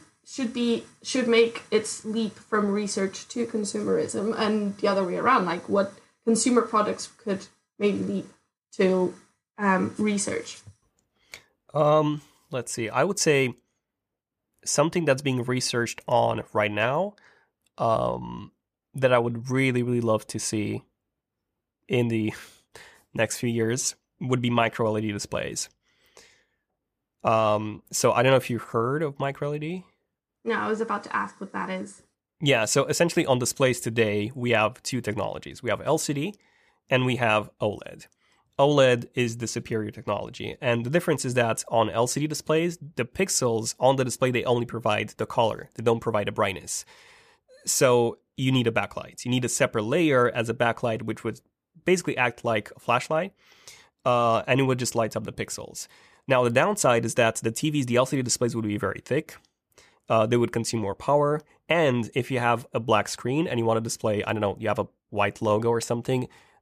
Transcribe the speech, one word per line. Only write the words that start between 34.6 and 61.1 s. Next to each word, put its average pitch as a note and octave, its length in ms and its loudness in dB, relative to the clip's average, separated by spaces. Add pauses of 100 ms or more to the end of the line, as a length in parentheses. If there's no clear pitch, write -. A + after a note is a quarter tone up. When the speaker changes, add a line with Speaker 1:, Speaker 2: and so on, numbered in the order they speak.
Speaker 2:
two B2 180 -4
technologies. - 640 -6
We A#2+ 60 -4
have F#2 120 -2
L D3 160 2
C D#3 160 -4
D D3 220 -6 (540)
and B2+ 160 4
we B2+ 100 0
have G#2+ 340 0 (120)
oled. - 460 -6 (520)
oled C3+ 560 6
is A#2+ 220 0
the A#2 100 -6
superior A2 420 -4
technology. A2 720 -6
And A#2 260 0
the B2 40 -4
difference E3 340 0
is B2 120 -4
that A2+ 340 2
on A2+ 200 4
L A2+ 180 2
C D3 120 -4
D D3+ 80 0
displays, D#3+ 500 -2 (180)
the B2 100 -4
pixels A#2 720 -2
on C3 160 6
the C3 80 2
display, B2+ 280 0
they A#2+ 120 0
only A#2+ 220 2
provide G#2+ 520 -2
the A2 80 -4
color. A2 500 0
They A2+ 80 -10
don't A#2 180 2
provide G#2 260 -2
the G#2 60 -4
brightness. G2 520 -4 (800)
So A#2+ 520 4 (180)
you C3 160 0
need B2 160 2
a A#2 40 2
backlight. - 520 -6
You B2 80 -4
need B2 140 2
a A2+ 40 -2
separate A#2 340 0
layer C3 460 2
as A#2+ 200 -2
a B2+ 40 -2
backlight, A#2 500 -2
which A2+ 200 -8
would A2+ 160 -6 (460)
basically F3 320 0
act B2 260 0
like A2+ 320 -2
a - 40 -20
flashlight. D#3 520 0 (720)
Uh, A#2+ 440 2
and B2+ 120 2
it C3+ 40 2
would C3 160 0
just A#2 160 -4
light A2+ 200 0
up A2+ 80 -6
the - 80 -10
pixels. - 560 -10 (400)
Now, B2+ 160 4
the A#2+ 60 2
downside B2+ 560 4
is A2 100 -4
that A2+ 220 4
the A#2 140 -2
T D3+ 180 -4
Vs, D3 160 0
the A#2 120 0
L C3 80 6
C C#3+ 100 -2
D C3+ 60 0
displays A#2+ 340 -2
would A2+ 100 -2
be G#2 120 -2
very G2 260 -4
thick. - 340 -4 (720)
Uh, A2+ 160 4
they A#2+ 120 2
would A#2 140 2
consume A2+ 300 -4
more G2 140 -4
power. D3 460 0 (280)